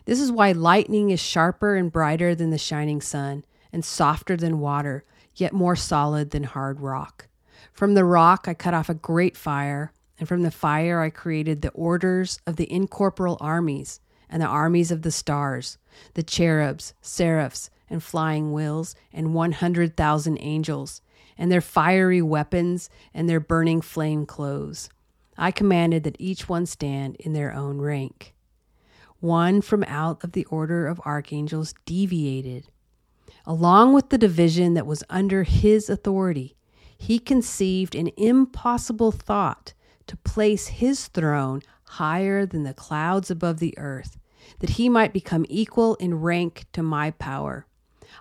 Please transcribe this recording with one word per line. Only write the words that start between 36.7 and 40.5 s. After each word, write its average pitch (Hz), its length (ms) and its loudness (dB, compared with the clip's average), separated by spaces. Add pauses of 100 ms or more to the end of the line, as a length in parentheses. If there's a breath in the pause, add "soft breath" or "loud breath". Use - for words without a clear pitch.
he 233 220 0
conceived 190 760 0
an 165 200 -4
impossible 240 960 2
thought - 600 -4 (340 soft breath)
to - 100 -16
place 214 500 0